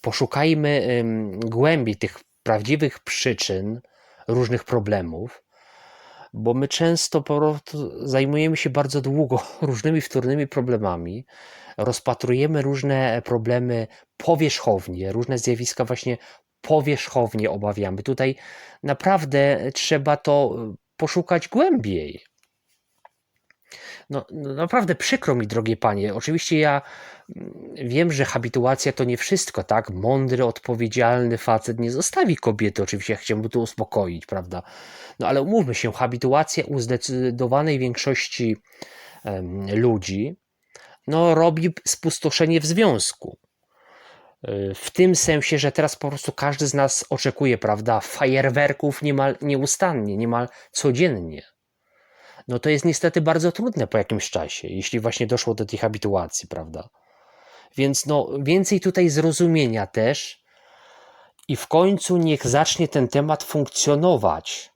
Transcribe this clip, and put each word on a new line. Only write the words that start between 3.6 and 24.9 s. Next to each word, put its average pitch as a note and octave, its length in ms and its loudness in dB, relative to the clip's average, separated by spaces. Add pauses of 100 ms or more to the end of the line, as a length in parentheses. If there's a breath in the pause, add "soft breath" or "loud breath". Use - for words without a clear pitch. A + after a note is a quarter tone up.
różnych A#2+ 360 0
problemów, G2+ 800 -2 (920 loud breath)
bo A2+ 200 0
my C3+ 140 0
często E3 540 0
po D3 180 0
prostu D3 680 -2
zajmujemy D3 500 2
się - 120 -2
bardzo C#3 320 0
długo C3+ 420 0 (100)
<laughs> - 80 -10
różnymi D3+ 400 0
wtórnymi C3+ 460 0
problemami, G#2 760 -2 (520 loud breath)
rozpatrujemy B2+ 840 0
różne C3 640 0
problemy A#2+ 640 0 (300 soft breath)
powierzchownie, G2 960 0
różne B2 260 -2
zjawiska A#2+ 480 -2
właśnie A#2+ 320 -4 (440 loud breath)
powierzchownie B2+ 880 0
obawiamy. G2+ 520 -4
Tutaj C3 320 -2 (480 loud breath)
naprawdę C#3+ 920 2
trzeba D3 440 0
to, C#3+ 380 2 (180)
y, - 40 -16 (200)
poszukać E3+ 500 0
głębiej. A2 760 0 (1900 loud breath)
No, C#3+ 220 -6
no C#3+ 220 -8
naprawdę F3 420 0